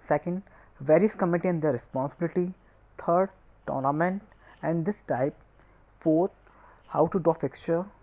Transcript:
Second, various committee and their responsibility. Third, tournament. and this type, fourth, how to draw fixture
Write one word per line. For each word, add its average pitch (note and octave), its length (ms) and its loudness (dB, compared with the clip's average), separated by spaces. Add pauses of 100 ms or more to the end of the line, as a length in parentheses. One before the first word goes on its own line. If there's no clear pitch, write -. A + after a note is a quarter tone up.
Second, F3 400 -2 (380)
various D#3+ 340 4
committee F3 340 0
and E3+ 120 0
their D3 120 2
responsibility. E3 800 -4 (420)
Third, F3+ 320 0 (380)
tournament. D3+ 560 -2 (420)
and E3 240 -2
this - 240 -8
type, C3+ 220 -2 (680)
fourth, E3 300 2 (640)
how D3+ 100 4
to E3+ 160 -2
draw D#3+ 120 4 (100)
fixture E3 400 -4 (180)